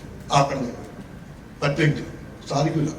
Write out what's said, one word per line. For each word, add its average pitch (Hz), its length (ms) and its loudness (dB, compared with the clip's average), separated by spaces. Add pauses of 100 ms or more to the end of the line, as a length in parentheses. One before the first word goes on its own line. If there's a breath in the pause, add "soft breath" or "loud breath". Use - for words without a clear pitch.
(340)
ആക്കണമെങ്കിൽ 135 400 4 (920)
പറ്റുമെങ്കിൽ 147 420 4 (440)
സാധിക്കില്ല. 151 480 2